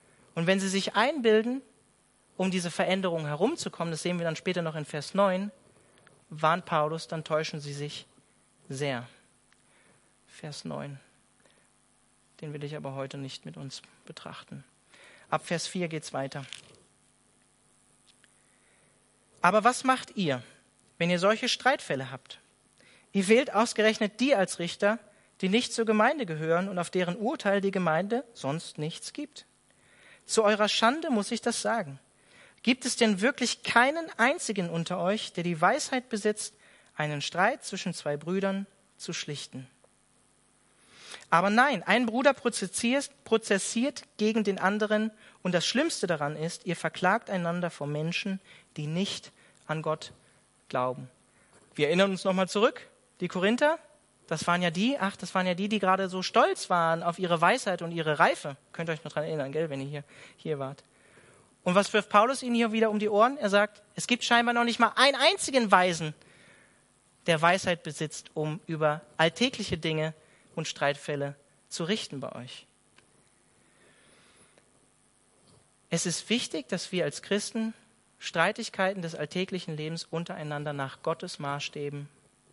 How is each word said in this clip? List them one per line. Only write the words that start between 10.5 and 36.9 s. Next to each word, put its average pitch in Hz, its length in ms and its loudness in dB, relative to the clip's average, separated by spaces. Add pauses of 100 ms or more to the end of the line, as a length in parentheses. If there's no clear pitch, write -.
neun. 143 360 -10 (1400)
Den 156 120 -10
will 147 100 -10
ich 147 140 -8
aber 139 180 -10
heute 135 240 -8
nicht 135 280 -12
mit 151 100 -14
uns 139 260 -12 (240)
betrachten. - 560 -16 (640)
Ab - 160 -2
Vers 170 220 -4
vier 180 220 -4
geht's 156 240 -8
weiter. 135 340 -6 (3000)
"Aber 190 220 6
was 247 180 2
macht 262 340 0
ihr, 139 280 -2 (540)
wenn 170 120 0
ihr 180 80 2
solche 214 300 2
Streitfälle 139 640 -2
habt? - 260 -16 (720)
Ihr 196 160 0
wählt 240 260 6
ausgerechnet 214 680 2
die 269 160 4
als 185 240 0
Richter, 202 400 0 (400)
die 190 80 0
nicht 226 240 2
zur 226 120 -2
Gemeinde 226 420 2
gehören 165 420 0
und 190 100 -6
auf 170 120 -4
deren 180 260 0
Urteil 208 440 0
die 196 120 0
Gemeinde 190 500 0 (120)
sonst - 440 -6
nichts 156 340 -8
gibt. - 320 -12 (840)
Zu 220 160 4
eurer 208 240 6
Schande 294 400 2
muss 220 240 0
ich 226 80 -2
das - 220 -2
sagen. 196 360 -4 (640)
Gibt 254 220 2
es 247 120 -4
denn 208 260 4
wirklich 247 400 0
keinen 294 440 4 (120)
einzigen 220 500 0
unter 170 300 -4
euch, 190 340 -2
der 175 100 -4
die 170 160 -2
Weisheit 202 520 0
besitzt, 214 440 -2 (420)